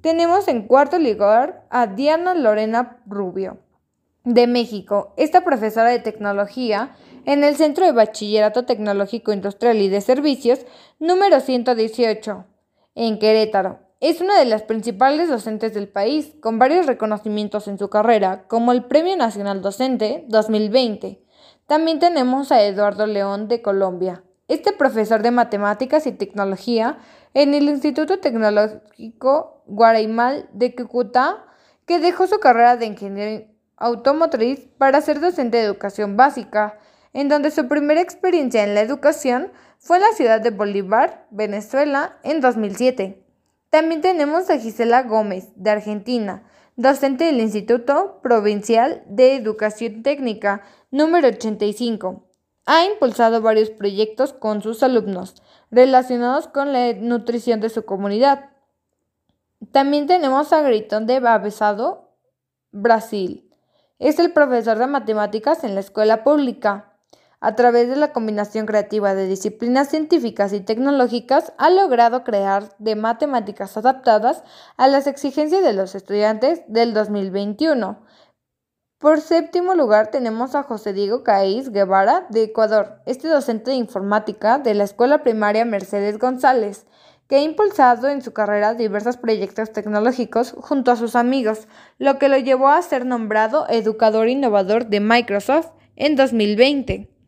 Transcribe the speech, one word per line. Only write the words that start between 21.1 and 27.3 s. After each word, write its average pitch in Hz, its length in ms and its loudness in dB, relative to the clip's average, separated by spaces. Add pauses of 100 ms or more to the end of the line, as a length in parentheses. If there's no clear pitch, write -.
También 320 320 0
tenemos 277 540 0
a 240 100 6
Eduardo 202 460 0
León, 202 400 -4
de 233 140 -2
Colombia. 185 600 -2 (240)
Este 320 260 -2
profesor 220 500 0
de 240 100 0
matemáticas 240 720 -2
y 226 60 -4
tecnología 208 880 -4 (360)